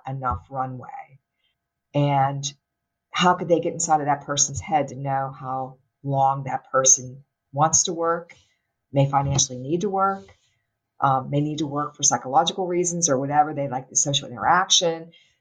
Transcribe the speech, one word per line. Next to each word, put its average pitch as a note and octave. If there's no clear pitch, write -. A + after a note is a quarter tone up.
enough C3
runway? C3
And C#3
how F3
could E3+
they E3
get E3
inside D#3
of C#3+
that C#3+
person's C#3+
head D3
to B2
know C3+
how C3
long C#3
that B2+
person C3
wants D#3
to F#3
work, E3+
may C#3
financially C#3
need D3+
to G#3
work, G3
um, C3+
may C#3+
need D3+
to D#3
work D3
for -
psychological E3
reasons F3
or C3+
whatever, D3
they C#3
like -
the -
social C#3+
interaction. E3